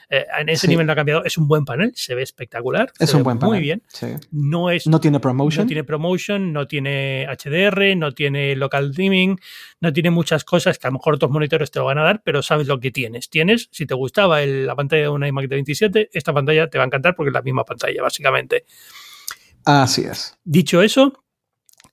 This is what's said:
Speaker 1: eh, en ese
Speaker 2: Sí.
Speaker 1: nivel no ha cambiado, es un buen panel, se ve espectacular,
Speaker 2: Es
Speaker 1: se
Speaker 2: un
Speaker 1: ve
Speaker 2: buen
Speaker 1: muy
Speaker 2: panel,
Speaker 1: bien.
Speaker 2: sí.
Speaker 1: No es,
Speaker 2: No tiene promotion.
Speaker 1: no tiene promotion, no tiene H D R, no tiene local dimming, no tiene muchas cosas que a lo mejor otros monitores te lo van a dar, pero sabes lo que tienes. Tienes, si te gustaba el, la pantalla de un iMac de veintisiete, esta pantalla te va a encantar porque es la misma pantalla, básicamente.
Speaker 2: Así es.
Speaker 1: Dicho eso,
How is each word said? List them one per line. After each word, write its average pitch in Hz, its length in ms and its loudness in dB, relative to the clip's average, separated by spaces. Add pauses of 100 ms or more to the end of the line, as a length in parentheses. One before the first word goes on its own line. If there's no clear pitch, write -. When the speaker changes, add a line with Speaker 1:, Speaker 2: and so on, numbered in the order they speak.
Speaker 1:
eh, 135 140 0 (160)
en 151 80 -4
ese 160 140 0
Speaker 2:
Sí. 185 80 2
Speaker 1:
nivel 165 160 4
no 156 80 2
ha - 20 0
cambiado, 151 300 0
es - 120 -6
un 151 120 2
buen 151 160 2
panel, 160 280 -2
se - 220 -8
ve 123 60 -4
espectacular, 131 680 -6 (100)
Speaker 2:
Es 156 100 2
Speaker 1:
se 147 80 4
Speaker 2:
un - 20 6
Speaker 1:
ve 135 60 2
Speaker 2:
buen 123 140 0
Speaker 1:
muy 170 100 2
Speaker 2:
panel, 202 120 0
Speaker 1:
bien. 156 280 -4
Speaker 2:
sí. - 160 -12 (260)
Speaker 1:
No 160 400 -2
es, 175 160 -2
Speaker 2:
No 156 140 6
tiene 147 180 2
promotion. 139 460 0
Speaker 1:
no - 20 -2
tiene 151 160 -4
promotion, 175 680 -4
no 143 140 -4
tiene 139 600 -4
H 139 220 -12
D 170 140 0
R, 196 340 2
no 156 160 -2
tiene 139 420 -2
local 139 380 -2
dimming, 190 440 2 (440)
no 170 100 2
tiene 165 180 2
muchas 165 360 0
cosas 175 340 0
que - 80 -4
a - 20 -2
lo 131 100 -4
mejor 151 160 0
otros 143 160 0
monitores 151 380 0
te 147 100 -8
lo 131 60 0
van 135 120 0
a 156 60 0
dar, 202 200 2
pero 143 180 0
sabes 151 240 0
lo 135 140 -2
que 123 120 -6
tienes. 120 380 -10
Tienes, 202 440 0
si 151 120 -6
te 139 80 -4
gustaba 147 480 2
el, 135 260 -2
la 131 100 -4
pantalla 143 240 0
de 147 80 0
un 143 160 -2
iMac 135 240 -2
de 139 60 -4
veintisiete, 185 580 0
esta 165 200 -4
pantalla 151 360 2
te 139 80 -4
va 127 80 4
a - 20 0
encantar 139 260 0
porque 151 140 -2
es 131 60 -2
la 127 80 -2
misma 127 240 -2
pantalla, 127 360 -6
básicamente. 131 600 0 (1000)
Speaker 2:
Así 139 380 4
es. - 420 -12
Speaker 1:
Dicho 175 360 4
eso, 262 320 4 (800)